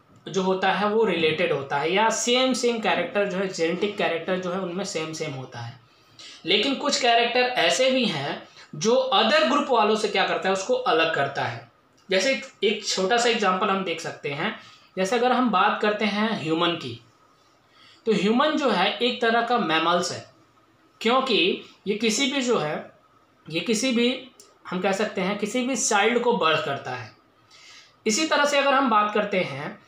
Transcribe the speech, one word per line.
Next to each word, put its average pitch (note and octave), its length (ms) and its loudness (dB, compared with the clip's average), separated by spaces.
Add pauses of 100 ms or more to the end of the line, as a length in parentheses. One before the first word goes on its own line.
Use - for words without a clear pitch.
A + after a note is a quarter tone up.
(280)
जो F#3 160 -2
होता F#3+ 280 2
है G3 180 0
वो A3 160 2
related E3 480 0
होता C#3 240 -4
है, D#3 140 -2
या G#3+ 180 4
same B3+ 440 0
same A#3 260 0
character F#3+ 500 0
जो F3+ 80 -4
है, F#3+ 100 -2
genetic F3+ 500 -2
character E3+ 420 -2
जो F3+ 120 -6
है F#3+ 80 -4
उनमें F#3 260 -6
same D#3+ 280 -6
same D#3 200 -6
होता C3 260 -12
है। A#2+ 200 -14 (680)
लेकिन G#3+ 300 2
कुछ - 260 -2
character A#3+ 380 2
ऐसे B3+ 520 2
भी B3+ 140 2
हैं D#3+ 420 -6 (280)
जो A#3 380 2
other A#3+ 360 4
group D4 200 0
वालों A3 260 4
से G#3 120 -2
क्या G3 200 0
करता - 220 -2
है, G3 40 2
उसको G3 200 -2
अलग D#3+ 420 0
करता C#3 280 -2
है। - 280 -8 (380)
जैसे G3 220 2
एक, - 140 -4 (180)
एक G#3 240 0
छोटा F#3+ 300 0
सा A#3 120 2
example G3+ 400 0
हम F#3+ 140 0
देख E3+ 180 -6
सकते D3 300 -8
हैं, F3+ 280 -6 (380)
जैसे F#3 180 0
अगर A#3+ 160 4
हम B3 180 4
बात G3+ 320 2
करते G#3+ 240 0
हैं G#3 360 -2
human D#3+ 280 0
की, C3+ 340 -8 (1040)
तो A3 80 2
human A3+ 380 4
जो C#4 180 2
है G3+ 280 0
एक A#3+ 240 0
तरह A#3 200 2
का A#3+ 160 0
mammals E3+ 540 2
है, A2 220 -12 (680)
क्योंकि A#3 600 2 (240)
ये G#3 80 0
किसी A#3 360 0
भी C#4 100 -2
जो A#3+ 160 2
है, D#3 340 -4 (580)
ये D#3 100 -4
किसी A#3+ 320 0
भी, A#3+ 400 0 (380)
हम F3+ 120 -4
कह F#3+ 100 0
सकते G#3 300 -2
हैं G3 160 -2
किसी A#3+ 280 -2
भी C4 100 -2
child A3 480 2
को A#3 140 2
birth D#3+ 280 2
करता C3+ 260 -6
है। A#2 240 -10 (920)
इसी D#4 200 0
तरह C#4+ 180 2
से C#4+ 120 0
अगर C#4 160 2
हम C4+ 160 2
बात G#3 240 2
करते G3+ 260 0
हैं D3 480 -6